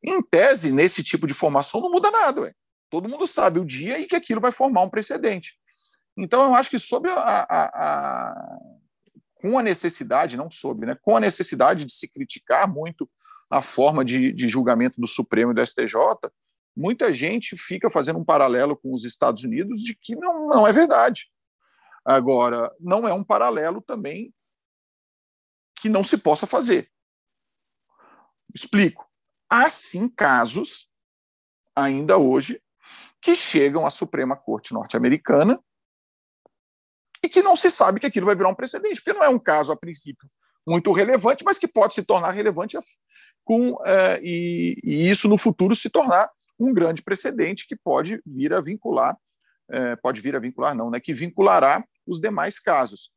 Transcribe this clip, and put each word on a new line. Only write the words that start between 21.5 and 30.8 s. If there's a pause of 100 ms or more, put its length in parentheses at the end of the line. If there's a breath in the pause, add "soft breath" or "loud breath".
Agora,
não
é
um
paralelo
também (1500)
que
não
se
possa
fazer. (1600 soft breath)
Explico. (400)
Há,
sim,
casos, (840)